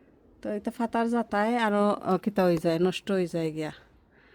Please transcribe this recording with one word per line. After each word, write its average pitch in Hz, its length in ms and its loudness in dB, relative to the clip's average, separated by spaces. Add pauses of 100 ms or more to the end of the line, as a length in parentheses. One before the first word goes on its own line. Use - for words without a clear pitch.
(420)
তো 214 60 -8
এটা 208 220 -6
ফাতার 233 400 -2
জাতায় 226 460 0
আরও, 208 460 2
আহ, 185 160 0
কিতা 196 260 0
হয়ে 175 120 4
যায়, 165 220 0
নষ্ট 180 320 0
হয়ে 190 160 0
যায় 165 240 -4
গিয়া। 156 220 -8 (640)